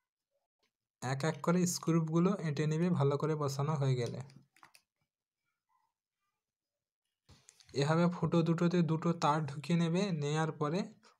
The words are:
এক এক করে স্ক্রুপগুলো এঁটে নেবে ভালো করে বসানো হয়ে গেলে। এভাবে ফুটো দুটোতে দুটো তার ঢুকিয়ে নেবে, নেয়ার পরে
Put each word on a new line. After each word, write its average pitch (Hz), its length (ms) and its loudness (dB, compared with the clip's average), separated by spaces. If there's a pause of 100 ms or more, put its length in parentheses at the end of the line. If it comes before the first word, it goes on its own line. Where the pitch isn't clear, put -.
(1040)
এক 135 220 -4
এক 160 180 -2
করে 175 240 2
স্ক্রুপগুলো 170 680 2
এঁটে 151 300 -2
নেবে 160 240 0
ভালো 143 260 2
করে 156 180 -2
বসানো 147 400 -2
হয়ে 135 200 0
গেলে। 123 280 -4 (3500)
এভাবে 160 400 2
ফুটো 170 300 0
দুটোতে 170 400 2
দুটো 160 300 0
তার 156 340 0
ঢুকিয়ে 156 320 -2
নেবে, 175 340 0
নেয়ার 156 400 -2
পরে 156 420 -2 (260)